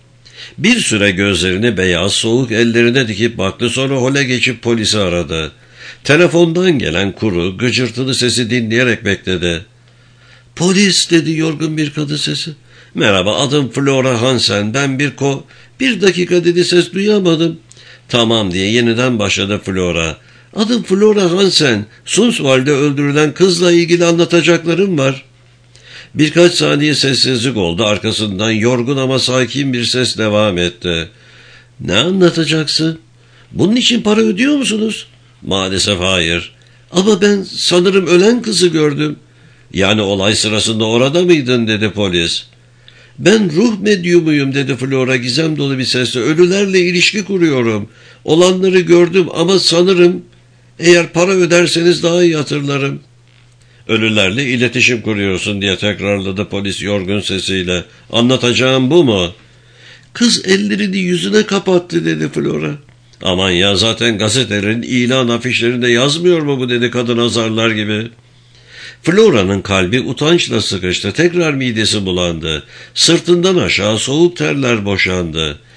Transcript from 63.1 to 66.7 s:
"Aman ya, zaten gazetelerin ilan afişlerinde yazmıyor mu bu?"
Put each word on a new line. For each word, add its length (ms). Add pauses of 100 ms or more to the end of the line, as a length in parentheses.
"Aman 280
ya, 260
zaten 420
gazetelerin 640
ilan 460
afişlerinde 600
yazmıyor 540
mu 180
bu?" 100